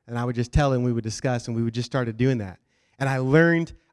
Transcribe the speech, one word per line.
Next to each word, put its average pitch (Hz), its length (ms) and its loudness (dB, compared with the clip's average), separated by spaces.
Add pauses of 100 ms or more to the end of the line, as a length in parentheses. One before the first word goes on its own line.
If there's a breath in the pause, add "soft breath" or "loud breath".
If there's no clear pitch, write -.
and 120 120 -6
I 120 60 -2
would 123 100 -4
just 120 180 -4
tell 147 200 4
him, 123 120 2
we 123 80 2
would 117 120 -2
discuss, 120 420 -4
and 117 80 -6
we 117 80 0
would 117 120 -2
just 120 100 -2
started 120 320 -4
doing 127 220 2
that. 95 200 -10 (400)
And 135 120 -2
I 135 80 -2
learned, 165 560 4 (180)